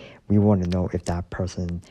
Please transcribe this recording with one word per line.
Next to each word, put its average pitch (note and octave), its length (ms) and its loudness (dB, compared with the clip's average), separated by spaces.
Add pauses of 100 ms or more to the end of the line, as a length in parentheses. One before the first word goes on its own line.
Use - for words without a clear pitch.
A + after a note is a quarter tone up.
(300)
we G#2 80 4
wanna G2+ 300 4
know F2+ 260 0
if E2+ 120 -4
that F2 260 -4
person F2+ 580 -6